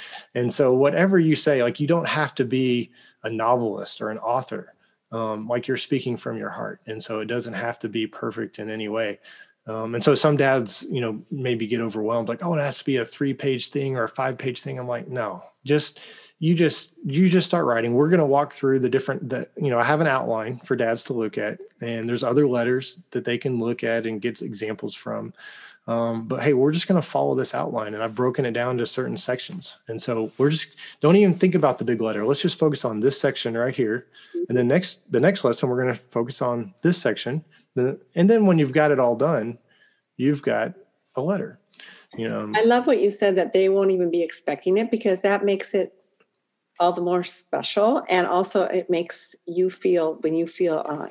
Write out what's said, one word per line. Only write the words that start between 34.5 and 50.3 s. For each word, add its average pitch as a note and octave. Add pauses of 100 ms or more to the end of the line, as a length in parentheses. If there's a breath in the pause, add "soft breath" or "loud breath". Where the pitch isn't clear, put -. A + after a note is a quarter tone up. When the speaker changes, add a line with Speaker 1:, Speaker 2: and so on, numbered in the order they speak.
Speaker 1:
then A#2+
next, -
the B2
next F#3
lesson, B2
we're B2
gonna B2+
focus A#2+
on A#2+
this F3
section. B2+ (280 soft breath)
The, B2+ (140)
and F3+
then A3
when E3+
you've C3+
got D3+
it C3
all A#2+
done, A#2+ (600 soft breath)
you've C#3
got A2+ (420)
a B2+
letter." F3+ (600 loud breath)
You A2+
know? G#2+
Speaker 2:
I A3
love B3
what B3+
you G3+
said, G3
that F3
they F#3+
won't G3
even F3+
be E3+
expecting D#3+
it, A#3+
because G3+
that G3+
makes G3
it F#3+ (880)
all F3
the F3
more F3
special. -
And F3+
also F#3
it -
makes - (120)
you F3+
feel, F3
when D#3